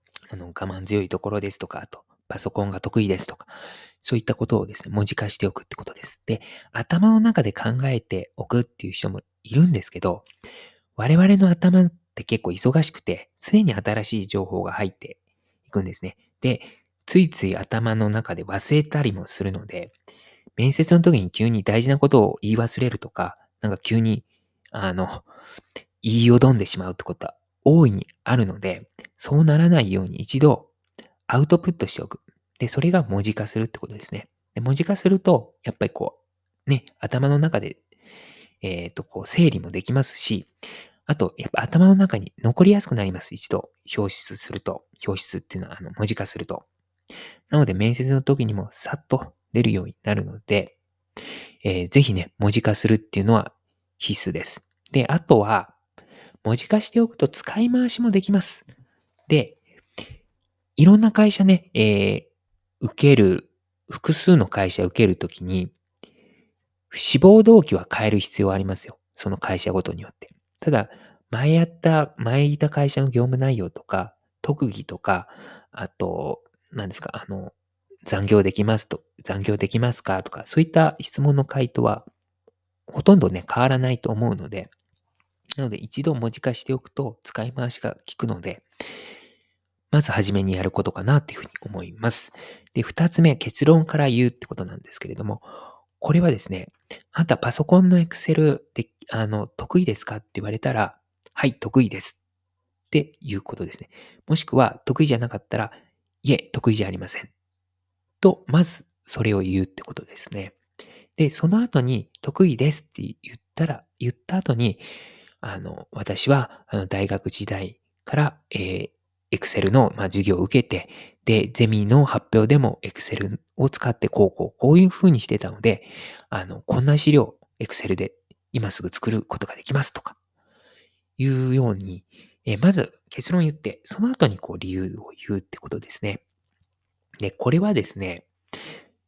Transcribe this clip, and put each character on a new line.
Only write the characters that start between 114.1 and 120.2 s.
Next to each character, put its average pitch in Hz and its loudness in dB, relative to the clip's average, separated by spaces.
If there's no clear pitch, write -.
っ - -4
た - -8
後 143 -2
に、 113 -2
あ 98 -12
の、 - -16
「私 104 -2
は、 135 0
あ - -8
の、 95 -6
大 98 -4
学 98 -6
時 - -8
代 98 -10
か - -6
ら、 147 0
え - -6
ー、 92 -8
Excel - -2
の、 120 4
ま 101 -6
あ、 - -2
授 98 -2